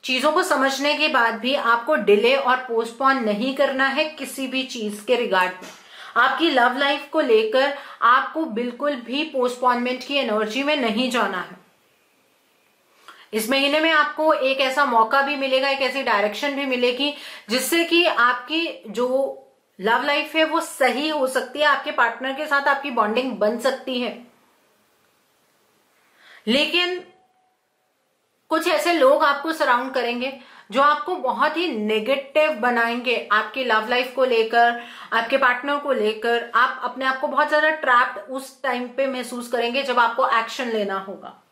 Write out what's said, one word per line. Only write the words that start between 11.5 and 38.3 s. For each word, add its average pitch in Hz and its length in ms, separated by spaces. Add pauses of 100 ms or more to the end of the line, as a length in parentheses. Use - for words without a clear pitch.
इस 220 180
महीने 277 300
में 320 100
आपको 311 420
एक 269 280
ऐसा 269 240
मौका 247 380
भी 294 140
मिलेगा, 262 320
एक 269 120
ऐसी 262 220
direction 208 480
भी 277 160
मिलेगी 254 480 (360)
जिससे 339 340
कि 339 220
आपकी 285 840
जो 254 500 (420)
love 226 220
life 294 320
है 320 100
वो 311 160
सही 277 480
हो 294 180
सकती 254 320
है, 294 60
आपके 294 260
partner 254 420
के 294 140
साथ 285 220
आपकी 285 220
bonding 233 420
बन 214 260
सकती 254 420
है। - 260 (2250)
लेकिन 330 580 (1400)
कुछ 320 200
ऐसे 339 240
लोग 302 320
आपको 285 280
surround 262 400
करेंगे 247 480 (300)
जो 247 120
आपको 302 340
बहुत 254 400
ही 349 120
negative 247 840
बनाएंगे 233 840
आपकी 220 320
love 220 240
life 247 260
को 262 100
लेकर, 233 580 (300)
आपके 233 240
partner 262 400
को 285 160
लेकर। 233 640
आप 247 300
अपने 247 200
आप 262 160
को 294 80
बहुत 285 200
ज्यादा 302 220
trapped 262 640